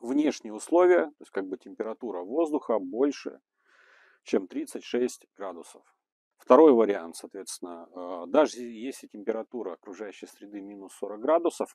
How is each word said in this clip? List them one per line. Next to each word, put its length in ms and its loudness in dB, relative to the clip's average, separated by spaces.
внешние 520 -2
условия, 540 4
то 140 -16
есть 120 -20
как 160 -6
бы 80 -8
температура 640 -8
воздуха 580 -2
больше, 600 -4
чем 240 -2
тридцать 380 -10
шесть 500 -4
градусов. 480 -14
Второй 300 10
вариант, 420 2
соответственно, 800 -14
э, 320 -10
даже 360 2
если 440 -12
температура 680 -8
окружающей 520 -16
среды 340 -18
минус 340 -16
сорок 260 -10
градусов, 540 0